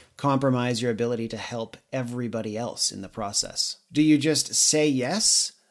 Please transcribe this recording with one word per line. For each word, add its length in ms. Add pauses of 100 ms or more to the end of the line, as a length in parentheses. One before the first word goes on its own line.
(160)
compromise 640
your 80
ability 380
to 80
help 400 (160)
everybody 680
else 320
in 120
the 60
process? 680 (140)
Do 120
you 160
just 360
say 340
yes 640 (180)